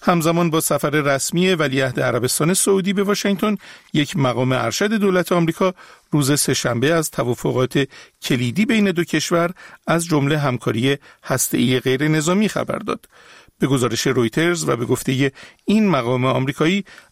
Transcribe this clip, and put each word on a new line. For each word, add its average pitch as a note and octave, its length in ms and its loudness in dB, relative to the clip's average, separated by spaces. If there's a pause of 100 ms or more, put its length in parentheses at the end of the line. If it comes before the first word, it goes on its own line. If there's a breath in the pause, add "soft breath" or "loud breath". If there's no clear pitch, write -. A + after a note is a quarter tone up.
همزمان E3+ 480 2
با D#3+ 100 0
سفر D3+ 300 -2
رسمی D3+ 640 0
ولیعهد C3+ 460 0
عربستان B2+ 540 0
سعودی G3 380 0
به G3 100 0
واشنگتن، G3+ 540 0 (360 loud breath)
یک D3 240 -2
مقام B2+ 360 0
ارشد B2+ 420 -2
دولت F#3+ 380 0
آمریکا F3 420 0 (360 loud breath)
روز C#3+ 300 2
سه‌شنبه C3 520 0
از E3 180 0
توافقات B2+ 760 -2 (340 loud breath)
کلیدی B2 440 0
بین G#3 240 2
دو E3+ 140 0
کشور، E3+ 460 0 (360 loud breath)
از E3 180 0
جمله D3+ 340 0
همکاری C3 580 0 (280 loud breath)
هسته‌ای B2+ 560 0
غیر C3 280 0
نظامی، E3+ 400 0
خبر - 300 -4
داد. - 300 -8 (500 loud breath)
به - 80 0
گزارش B2 400 0
رویترز D#3 640 0
و C#3 80 0
به A#2+ 80 -6
گفته C3 460 0 (340 loud breath)
این G#3 240 4
مقام B2+ 360 0
آمریکایی، C#3 600 0 (280 loud breath)